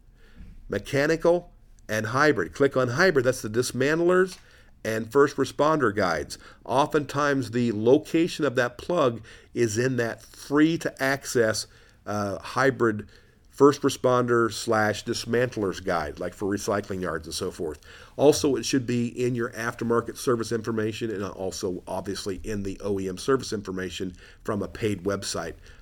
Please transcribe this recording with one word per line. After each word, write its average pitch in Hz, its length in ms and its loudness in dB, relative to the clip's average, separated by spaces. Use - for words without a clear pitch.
mechanical, 160 840 0
and 110 200 -2
hybrid. 131 460 2
Click 139 220 2
on 131 140 2
hybrid, 143 360 4
that's 127 160 0
the 113 80 -6
dismantlers 160 880 2
and 110 280 -4
first 139 260 4
responder 143 580 2
guides. 85 420 0
Oftentimes 143 840 0
the 120 220 0
location 151 720 2
of 123 100 -2
that 123 220 0
plug 131 440 0
is 117 240 0
in 127 200 0
that 117 240 -4
free 156 560 2
to 147 260 -6
access, 123 640 0
uh, 101 340 -4
hybrid 117 680 0
first 139 240 8
responder 123 720 2
slash 107 500 0
dismantler's 117 760 -2
guide, 80 400 -4
like 90 160 -8
for 104 120 -4
recycling 101 540 -2
yards 80 240 -4
and 80 80 -10
so 92 160 -6
forth. 85 300 -8
Also, 143 400 4
it 117 80 -2
should 131 220 0
be 120 220 0
in 123 260 -2
your 117 160 -4
aftermarket 117 680 -2
service 113 360 -2
information 110 580 -2
and 101 140 -4
also 92 640 -6
obviously 92 560 -6
in 107 180 -6
the 98 220 -8
O 101 160 -2
E 95 100 -4
M 90 80 -6
service 131 360 0
information 92 600 -6
from 104 180 -4
a 90 60 -6
paid 101 360 -4
website 98 520 -4